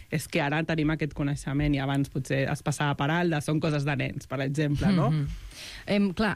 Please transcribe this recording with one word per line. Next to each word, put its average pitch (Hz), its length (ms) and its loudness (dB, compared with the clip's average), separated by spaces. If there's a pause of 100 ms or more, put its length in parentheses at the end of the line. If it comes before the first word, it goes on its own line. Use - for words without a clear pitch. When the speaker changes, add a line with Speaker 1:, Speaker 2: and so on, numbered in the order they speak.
Speaker 1:
és - 180 -4
que 170 140 0
ara 151 220 0
tenim 156 320 0
aquest 147 180 -4
coneixement 143 640 0
i 135 80 0
abans 139 260 0
potser 135 400 0
es - 140 -4
passava 143 340 0
per 147 140 0
alt, 170 240 2
de, 147 60 0
són 151 180 0
coses 147 260 0
de 147 100 0
nens, 135 320 -4
per 135 140 -4
exemple, 143 540 2
no? 160 160 4
Speaker 2:
Mhm. 147 160 2 (580)
Em, 202 280 2
clar, 214 220 2